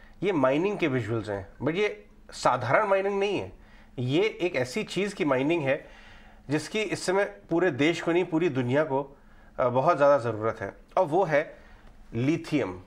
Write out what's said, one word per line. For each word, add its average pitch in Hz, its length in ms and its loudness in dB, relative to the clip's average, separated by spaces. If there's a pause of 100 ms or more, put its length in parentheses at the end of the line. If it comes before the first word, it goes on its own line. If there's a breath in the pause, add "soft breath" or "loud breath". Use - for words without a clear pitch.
(220 loud breath)
ये 196 100 0
माइनिंग 156 460 2
के 170 100 0
विजुअल्स 113 400 -2
हैं, 98 200 -6 (140)
but 147 120 -2
ये 208 320 -4 (240)
साधारण 131 560 2
माइनिंग 196 320 0
नहीं 196 200 -2
है। 95 140 -8 (460 soft breath)
ये 131 240 0
एक 180 340 -2
ऐसी 127 260 -4
चीज़ 196 320 -4
की 190 100 -4
माइनिंग 147 380 2
है 135 260 -2 (640 loud breath)
जिसकी 151 320 -2
इस 165 240 -4
समय 196 180 2
पूरे 175 460 0
देश 147 300 2
को 170 120 -2
नहीं, 175 120 2
पूरी 165 240 0
दुनिया 131 360 0
को, 143 320 -4 (440 soft breath)
आ, 127 80 4
बहुत 131 280 4
ज़्यादा 143 220 6
ज़रूरत 110 420 -2
है, 98 160 -8 (200)
और 180 100 4
वो 170 180 2
है 156 320 0 (580 loud breath)
लिथियम। 123 720 -2